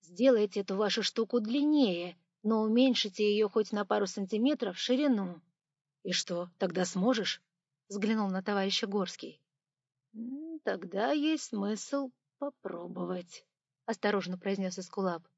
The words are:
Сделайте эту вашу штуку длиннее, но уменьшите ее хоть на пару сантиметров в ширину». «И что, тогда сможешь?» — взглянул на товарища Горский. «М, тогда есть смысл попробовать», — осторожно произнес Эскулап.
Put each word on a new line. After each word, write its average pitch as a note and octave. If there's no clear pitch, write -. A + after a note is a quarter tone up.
Сделайте G#3+
эту F#3+
вашу G#3
штуку A3+
длиннее, A#3
но A3
уменьшите A3
ее G#3
хоть -
на G#3
пару G#3
сантиметров G#3+
в -
ширину». A3+
«И F3+
что, F3+
тогда F3+
сможешь?» — G3
взглянул G#3
на F#3
товарища G3
Горский. G3
«М, C#4
тогда G3
есть D4+
смысл A3
попробовать», — F3+
осторожно G3
произнес F#3+
Эскулап. F#3